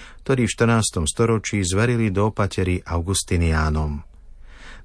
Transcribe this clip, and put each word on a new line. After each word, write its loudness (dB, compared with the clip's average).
ktorý 2
v -4
štrnástom 2
storočí 0
zverili 2
do 2
opatery 0
augustiniánom. 0